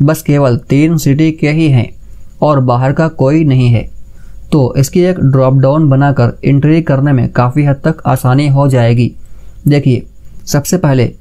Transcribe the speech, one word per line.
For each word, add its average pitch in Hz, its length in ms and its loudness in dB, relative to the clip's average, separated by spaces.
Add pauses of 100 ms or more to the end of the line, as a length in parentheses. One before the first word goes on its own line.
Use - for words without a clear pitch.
बस 156 200 0
केवल 143 360 0 (120)
तीन 156 280 2
city 151 340 2
के 151 200 -2
ही 160 180 0
हैं 123 200 0 (520)
और 147 200 2
बाहर 127 320 0
का 160 160 0
कोई 156 340 0
नहीं 127 260 2
है, 113 140 2 (680)
तो 135 240 2
इसकी 147 260 0
एक 180 200 0
drop 131 340 2
down 139 340 2
बनाकर 135 440 2 (100)
entry 151 380 2
करने 143 320 0
में 120 180 0
काफ़ी 127 340 0
हद 139 180 0
तक 160 220 -2
आसानी 131 420 0
हो 139 200 2
जाएगी। 120 440 2 (560)
देखिए, 143 380 0 (400)
सबसे 147 320 -2
पहले 131 440 0